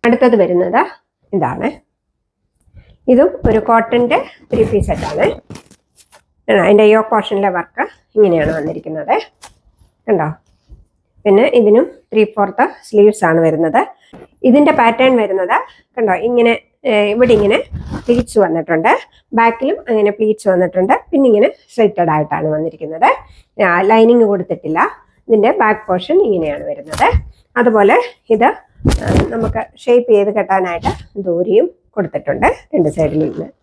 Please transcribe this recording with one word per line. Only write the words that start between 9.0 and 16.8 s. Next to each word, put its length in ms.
കണ്ടോ, 220
പിന്നെ 200
ഇതിനും 260
ത്രീ 100
ഫോർത്ത് 300
സ്ലീവ്സ് 420
ആണ് 160
വരുന്നത്. 340
ഇതിൻ്റെ 320
പാറ്റേൺ 320
വരുന്നത് 340
കണ്ടോ, 180
ഇങ്ങനെ, 240